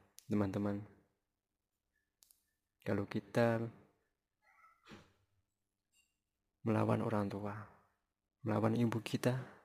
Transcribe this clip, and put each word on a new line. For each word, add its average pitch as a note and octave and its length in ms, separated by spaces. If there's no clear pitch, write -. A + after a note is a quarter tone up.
teman-teman. G2+ 560
Kalau G2+ 240
kita A#2 560
melawan A2 320
orang G#2 320
tua, G#2 240
melawan G#2+ 320
ibu A#2 240
kita, B2+ 400